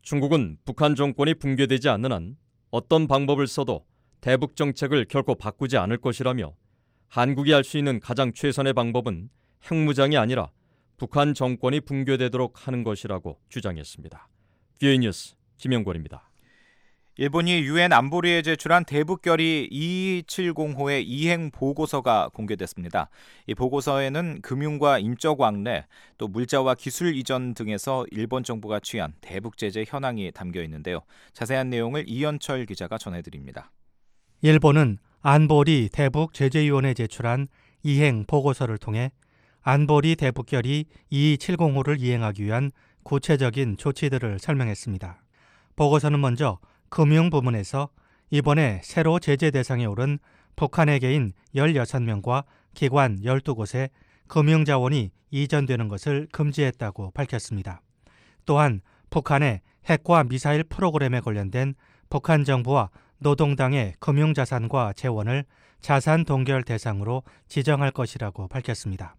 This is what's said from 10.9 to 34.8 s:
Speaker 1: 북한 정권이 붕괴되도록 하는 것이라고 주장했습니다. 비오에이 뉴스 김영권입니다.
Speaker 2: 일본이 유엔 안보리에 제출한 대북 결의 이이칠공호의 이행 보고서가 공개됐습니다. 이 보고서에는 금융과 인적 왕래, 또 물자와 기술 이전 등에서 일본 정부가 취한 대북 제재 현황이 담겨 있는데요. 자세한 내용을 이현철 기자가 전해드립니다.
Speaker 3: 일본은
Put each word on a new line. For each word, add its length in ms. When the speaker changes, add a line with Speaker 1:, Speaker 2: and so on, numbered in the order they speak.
Speaker 1:
북한 380
정권이 460
붕괴되도록 880
하는 160
것이라고 640
주장했습니다. 800
비오에이 200
뉴스 360
김영권입니다. 720
Speaker 2:
일본이 440
유엔 320
안보리에 500
제출한 420
대북 380
결의 480
이이칠공호의 1300
이행 480
보고서가 840
공개됐습니다. 760
이 80
보고서에는 880
금융과 560
인적 400
왕래, 480
또 80
물자와 480
기술 400
이전 400
등에서 560
일본 320
정부가 380
취한 400
대북 360
제재 300
현황이 460
담겨 320
있는데요. 380
자세한 360
내용을 380
이현철 580
기자가 320
전해드립니다. 720
Speaker 3:
일본은 560